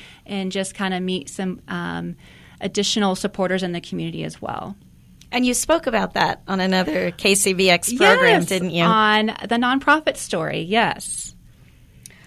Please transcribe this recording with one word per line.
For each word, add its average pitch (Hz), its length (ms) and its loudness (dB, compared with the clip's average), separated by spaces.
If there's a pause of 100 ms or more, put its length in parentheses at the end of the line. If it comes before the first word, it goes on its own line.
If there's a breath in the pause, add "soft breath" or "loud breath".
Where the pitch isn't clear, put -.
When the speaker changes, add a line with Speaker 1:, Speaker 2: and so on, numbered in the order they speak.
(240 loud breath)
Speaker 1:
and 190 280 -6
just 190 240 -6
kind 190 180 -2
of 180 80 -4
meet 185 260 -4
some, 190 380 -6
um, 175 480 -6 (460 loud breath)
additional 196 560 0
supporters 185 480 -2
in 175 80 -4
the 175 80 -6
community 165 420 -8
as 160 180 -10
well. - 360 -10 (540)
Speaker 2:
And 247 140 -2
you 247 80 2
spoke 320 340 0
about 208 280 -2
that - 340 0
on 190 120 -2
another 185 500 0
K 196 240 2
C 196 200 2
B 185 160 4
X 175 220 2
program, 370 480 6
Speaker 1:
Yes, 170 60 -2
Speaker 2:
didn't 180 240 -2
you? 170 140 2
Speaker 1:
on 214 420 4
the 220 300 -4
Nonprofit 277 600 2
Story, 160 440 -2
yes. - 720 -2 (920 loud breath)